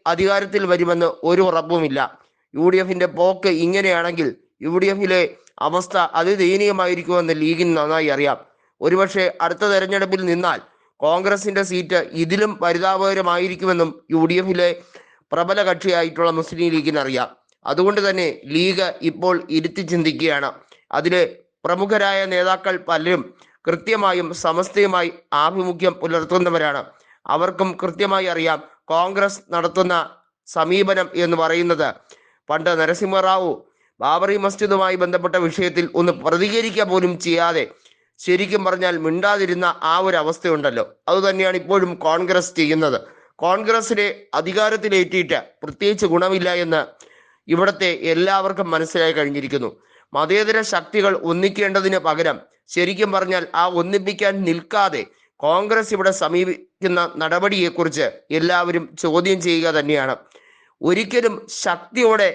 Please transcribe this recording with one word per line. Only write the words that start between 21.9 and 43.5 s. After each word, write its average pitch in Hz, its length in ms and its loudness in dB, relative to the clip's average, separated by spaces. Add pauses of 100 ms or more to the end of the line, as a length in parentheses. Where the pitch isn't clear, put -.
നേതാക്കൾ 185 440 0 (120)
പലരും 165 340 0 (440)
കൃത്യമായും 180 640 0 (140)
സമസ്തയുമായി 185 680 0 (340)
ആഭിമുഖ്യം 180 560 0
പുലർത്തുന്നവരാണ്. 165 800 0 (520)
അവർക്കും 185 360 0 (120)
കൃത്യമായി 190 520 -2
അറിയാം, 160 260 0 (320)
കോൺഗ്രസ് 196 480 0 (140)
നടത്തുന്ന 175 400 0 (540)
സമീപനം 185 600 0 (160)
എന്ന് 170 180 0
പറയുന്നത്, 165 460 0 (640)
പണ്ട് 160 220 0 (100)
നരസിംഹറാവു 190 720 0 (480)
ബാബറി 175 360 2 (100)
മസ്ജിദുമായി 196 580 0
ബന്ധപ്പെട്ട 175 320 0 (100)
വിഷയത്തിൽ 170 420 -2 (120)
ഒന്ന് 175 140 2 (120)
പ്രതികരിക്കുക 202 680 0
പോലും 180 220 2 (120)
ചെയ്യാതെ, 170 380 0 (600)
ശരിക്കും 190 420 0
പറഞ്ഞാൽ 180 380 0
മിണ്ടാതിരുന്ന 180 640 0 (240)
ആ - 20 4 (120)
ഒരു 175 160 2
അവസ്ഥയുണ്ടല്ലോ, 151 640 -2 (260)
അതുതന്നെയാണ് 190 520 2
ഇപ്പോഴും 185 300 0 (140)
കോൺഗ്രസ് 175 520 0
ചെയ്യുന്നത്. 156 400 2 (440)
കോൺഗ്രസിനെ 214 640 0 (320)